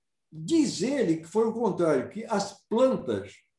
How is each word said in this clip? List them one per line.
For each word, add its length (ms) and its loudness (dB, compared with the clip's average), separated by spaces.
Diz 500 0
ele 360 2
que 100 -12
foi 180 2
o 80 0
contrário, 560 0
que 160 -10
as 440 -4
plantas, 640 0